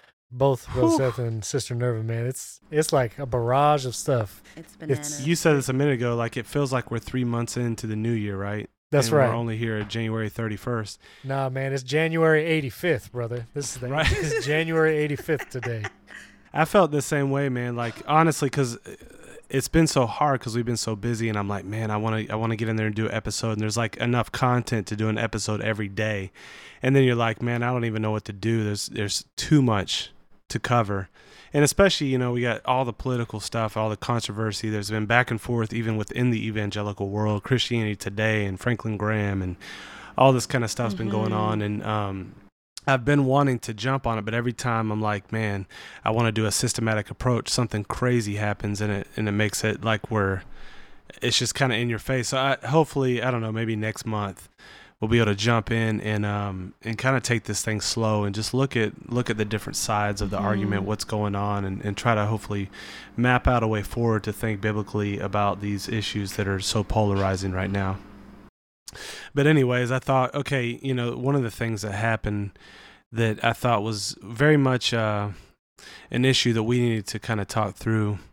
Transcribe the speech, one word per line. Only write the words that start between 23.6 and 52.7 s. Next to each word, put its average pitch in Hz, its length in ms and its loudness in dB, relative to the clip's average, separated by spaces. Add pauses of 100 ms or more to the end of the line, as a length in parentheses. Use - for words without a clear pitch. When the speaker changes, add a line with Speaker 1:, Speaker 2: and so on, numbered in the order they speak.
Speaker 2:
there's, 107 160 -2
like, 113 200 -2
enough 120 340 2
content 120 560 0
to 107 100 -6
do 110 120 0
an 110 100 0
episode 107 420 -2
every 107 280 -2
day. 101 420 -4 (500)
And 131 140 4
then 139 80 8
you're 123 140 6
like, 113 260 0
"Man, 120 220 0
I 123 80 0
don't 120 120 0
even 110 180 -2
know 107 100 0
what 107 140 -2
to 104 60 -8
do. 110 300 0
There's, 104 240 -2
there's 104 380 -4 (120)
too 147 260 6
much 104 500 0 (360)
to 117 120 -4
cover." 101 480 0 (460)
And 147 100 4
especially, 170 440 4
you 131 100 2
know, 123 140 0
we 120 100 0
got 120 240 -2
all 127 180 2
the 120 80 -4
political 120 480 -4
stuff, 113 380 -4
all 110 100 2
the 104 80 -4
controversy. 110 720 -2
There's 104 220 -2
been 107 160 -2
back 120 240 2
and 113 100 -4
forth 117 320 -2
even 113 240 -2
within 123 340 0
the 110 160 0
evangelical 104 600 -4
world, 104 360 0
Christianity 113 520 0
Today 107 480 0
and 95 160 -4
Franklin 110 380 -2
Graham 104 420 0
and 90 160 -4 (640)
all 131 160 8
this 123 100 2
kind 123 200 0
of 107 60 -2
stuff's 117 220 -2
been 110 160 -4
going 107 220 0
Speaker 3:
Mm-hmm. 107 100 0
Speaker 2:
on. 107 220 0
And, 104 200 -2
um, 101 520 -4 (520)
I've 127 200 2
been 143 180 4
wanting 131 360 4
to - 120 -8
jump 127 340 -2
on 113 120 0
it, 104 80 -6
but 110 80 -4
every 120 180 0
time 113 380 0
I'm 107 100 -2
like, 104 320 -2
"Man, 104 340 -2 (380)
I 107 60 0
wanna 113 220 4
do 110 120 2
a 101 80 2
systematic 110 580 0
approach," 120 380 0
something 110 360 0
crazy 117 520 0
happens 104 460 -2
and 104 100 0
it, 98 140 -4 (100)
and 110 100 -2
it 104 60 0
makes 104 320 0
it 107 180 0
like 110 280 -2
we're, 98 320 0 (800)
it's 117 160 2
just 120 160 -2
kinda 127 220 2
in 120 120 0
your 113 120 -2
face. 127 280 -2
So 135 100 0
I, 135 280 0
hopefully, 131 560 2